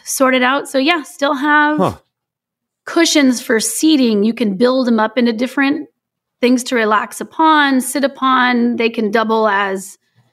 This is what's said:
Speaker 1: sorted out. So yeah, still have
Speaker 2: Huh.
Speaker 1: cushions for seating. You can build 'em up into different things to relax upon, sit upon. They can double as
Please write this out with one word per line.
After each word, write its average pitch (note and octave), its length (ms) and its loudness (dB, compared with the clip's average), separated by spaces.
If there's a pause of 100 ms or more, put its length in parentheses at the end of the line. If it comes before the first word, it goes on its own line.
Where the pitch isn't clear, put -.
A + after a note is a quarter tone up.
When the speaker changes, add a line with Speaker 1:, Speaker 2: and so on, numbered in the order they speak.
Speaker 1:
sorted B3+ 380 0
out. C4+ 260 -2
So C#4 80 -4
yeah, D4 260 0
still C#4+ 300 -4
have D4 440 2
Speaker 2:
Huh. C#3+ 200 -2 (880)
Speaker 1:
cushions D4 560 2
for A3 180 -2
seating. A#3+ 640 2
You A3+ 100 0
can A3 240 -2
build B3+ 300 0
'em A3+ 120 2
up G#3+ 180 -2
into A#3+ 160 2
different C#4 560 -2 (520)
things B3 240 2
to C4 100 -4
relax G#3+ 460 -2
upon, C#4+ 600 2
sit C4 220 -4
upon. B3 720 0
They A3+ 140 0
can G#3+ 220 -2
double A3 360 0
as G3 500 -4 (360)